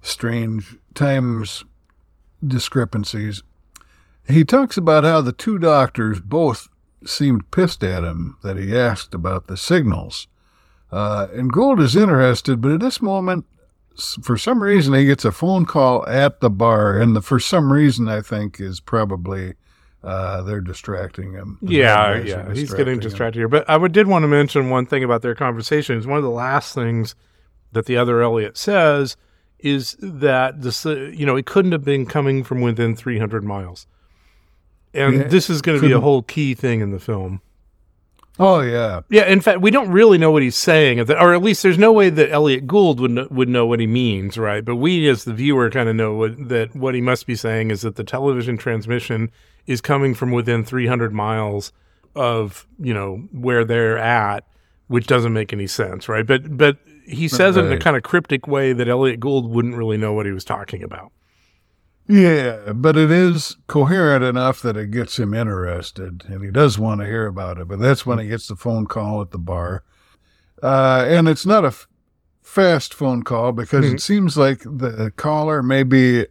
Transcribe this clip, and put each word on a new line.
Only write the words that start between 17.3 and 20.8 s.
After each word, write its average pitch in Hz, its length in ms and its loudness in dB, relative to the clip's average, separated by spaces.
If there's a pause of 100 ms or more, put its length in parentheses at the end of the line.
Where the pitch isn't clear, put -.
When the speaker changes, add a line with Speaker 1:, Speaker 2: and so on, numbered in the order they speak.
Speaker 1:
some 151 320 2
reason," 131 360 4
I 107 120 -4
think, 104 400 -8
is 95 200 -10
probably, 95 760 -4 (480)
uh, 95 400 -6
they're 104 180 -6
distracting 92 720 -10